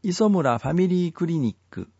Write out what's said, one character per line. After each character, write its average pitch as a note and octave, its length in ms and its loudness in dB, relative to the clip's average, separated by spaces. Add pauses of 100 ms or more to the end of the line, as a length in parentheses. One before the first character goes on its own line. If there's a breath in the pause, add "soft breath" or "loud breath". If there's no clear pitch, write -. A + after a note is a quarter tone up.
磯 G#3+ 260 0
村 C#3+ 300 2
フ B2+ 120 -6
ァ D3+ 40 -2
ミ F#3 140 2
リ F3+ 240 0
ー - 20 -18
ク E3+ 140 -4
リ E3 120 -2
ニ A#2 140 0
ッ - 20 -12 (140)
ク。 F#2 200 -12 (100)